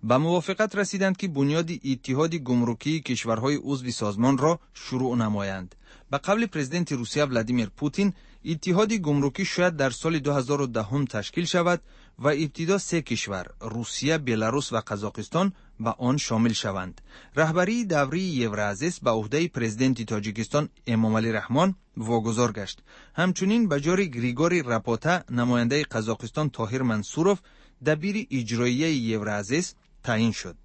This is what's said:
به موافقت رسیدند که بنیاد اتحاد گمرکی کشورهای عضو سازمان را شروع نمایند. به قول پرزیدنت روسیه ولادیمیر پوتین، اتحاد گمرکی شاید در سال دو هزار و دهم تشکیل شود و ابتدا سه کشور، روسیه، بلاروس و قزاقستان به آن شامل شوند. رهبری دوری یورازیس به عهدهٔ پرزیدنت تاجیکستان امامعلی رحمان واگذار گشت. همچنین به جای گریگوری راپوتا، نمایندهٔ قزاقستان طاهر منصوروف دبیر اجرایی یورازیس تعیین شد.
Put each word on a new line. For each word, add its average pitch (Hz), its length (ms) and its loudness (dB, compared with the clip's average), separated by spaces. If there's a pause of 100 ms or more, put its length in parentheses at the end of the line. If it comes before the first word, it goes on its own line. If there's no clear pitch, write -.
به 117 120 4
موافقت 180 600 0
رسیدند 190 400 0
که 196 120 -4
بنیاد 151 420 0 (140)
اتحاد 139 500 -2
گمرکی 127 640 0
کشورهای 120 640 -2
عضو 127 260 -4
سازمان 117 480 2
را 160 220 2 (140)
شروع 127 420 -2
نمایند. 101 580 -2 (360)
به 139 80 0
قول 220 280 0
پرزیدنت 156 460 -2
روسیه 135 320 0
ولادیمیر 120 520 0
پوتین، 185 360 0 (320)
اتحاد 180 480 2
گمرکی 147 520 0
شاید 175 320 0
در 135 140 2
سال 160 280 -2
دو 143 140 0
هزار 143 280 0
و 139 60 0
دهم 120 380 -2
تشکیل 127 400 -4
شود 175 360 2 (380)
و 131 100 2
ابتدا 160 500 0
سه 170 240 -2
کشور، 98 440 -4 (140)
روسیه، 120 580 -2
بلاروس 120 540 0
و 110 140 -2
قزاقستان 107 680 -2 (280)
به 113 100 -2
آن 127 260 0
شامل 117 360 2
شوند. 95 480 -6 (360)
رهبری 180 480 2
دوری 156 360 0
یورازیس 113 800 -2
به 123 100 0
عهدهٔ 113 380 0
پرزیدنت 120 540 0
تاجیکستان 110 680 -2 (180)
امامعلی 110 460 2
رحمان 143 420 2 (220)
واگذار 113 560 0
گشت. 101 300 -10 (320)
همچنین 190 540 2
به 143 120 2
جای 175 300 2
گریگوری 127 520 2
راپوتا، 123 580 0 (100)
نمایندهٔ 123 520 2
قزاقستان 117 680 -2
طاهر 117 320 -4
منصوروف 131 580 0 (460)
دبیر 180 440 0
اجرایی 123 460 0
یورازیس 113 1000 -2 (300)
تعیین 113 280 2
شد. 90 320 -10